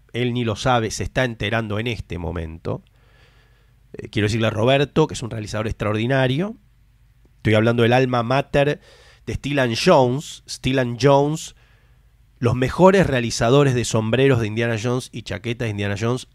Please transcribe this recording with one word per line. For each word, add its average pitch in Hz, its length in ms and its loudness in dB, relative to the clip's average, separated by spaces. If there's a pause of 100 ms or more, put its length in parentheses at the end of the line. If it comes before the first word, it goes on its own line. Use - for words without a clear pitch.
(140)
él 120 200 -2
ni 120 120 -2
lo 107 100 -2
sabe, 120 360 0
se - 120 -6
está 131 220 -2
enterando 110 540 -4
en 117 80 -4
este 95 300 -8
momento. 82 680 -8 (1120)
Eh, - 160 -14
quiero 107 180 -2
decirle 110 200 0
a 104 40 0
Roberto, 139 560 0
que 123 80 -12
es - 80 -10
un 110 80 -10
realizador 107 360 -6
extraordinario. 131 880 -2 (840)
Estoy 107 180 2
hablando 117 280 4
del 117 100 4
alma 127 280 2
mater 139 580 0 (460)
de 117 80 -6
Steele 143 280 -2
and 117 200 0
Jones. 139 680 2
Steele 131 340 -2
and 120 200 -4
Jones, 143 540 2 (840)
los 120 160 2
mejores 170 520 4
realizadores 127 680 2
de 113 100 0
sombreros 120 540 2
de 113 80 -2
Indiana 113 340 -2
Jones 123 300 -4
y 110 100 -12
chaquetas 113 460 -6
de 107 40 -4
Indiana 101 280 -4
Jones 120 360 -2